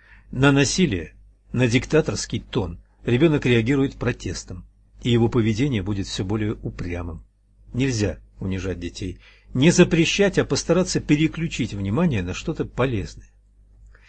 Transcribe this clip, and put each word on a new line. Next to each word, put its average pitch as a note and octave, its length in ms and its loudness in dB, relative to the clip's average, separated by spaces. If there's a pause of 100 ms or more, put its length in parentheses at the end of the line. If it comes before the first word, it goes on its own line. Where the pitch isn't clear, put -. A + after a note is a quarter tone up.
(300)
На C3+ 220 4
насилие, C3+ 640 2 (380)
на B2 140 2
диктаторский B2 720 0
тон F#2 400 -6 (240)
ребёнок C#3 420 2
реагирует C3+ 500 2
протестом, - 720 -8 (360)
и B2 80 0
его A#2 180 4
поведение A2+ 540 0
будет G2 240 -4
всё - 180 -6
более G#2+ 280 -2 (100)
упрямым. F2 640 -8 (480)
Нельзя A#2 460 -2 (200)
унижать F#2 400 -6
детей. F2 400 -10 (340)
Не D3 200 4
запрещать, F3 640 4
а C3 60 4
постараться E3+ 560 0
переключить D3+ 720 0
внимание G#2 480 0
на F2+ 120 -6
что-то D3+ 300 -4
полезное. A2+ 600 -4 (840)